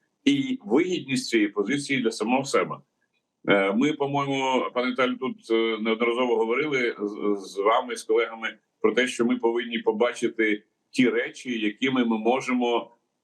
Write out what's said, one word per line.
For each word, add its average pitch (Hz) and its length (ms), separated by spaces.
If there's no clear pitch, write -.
і 135 400
вигідність 139 640
цієї 107 200
позиції 127 540
для 113 80
самого 123 340
себе. 85 320
Е, 98 240
ми, 139 200
по-моєму, 139 840
пане 123 160
Віталію, 127 260
тут, 123 340
е, 113 300
неодноразово 117 560
говорили 123 640
з, 104 360
з 92 120
вами, 117 380
з - 60
колегами, 113 560
про 110 120
те, 123 140
що 123 180
ми 123 120
повинні 117 420
побачити 113 840
ті 127 200
речі, 120 500
якими 123 440
ми 113 140
можемо, 120 800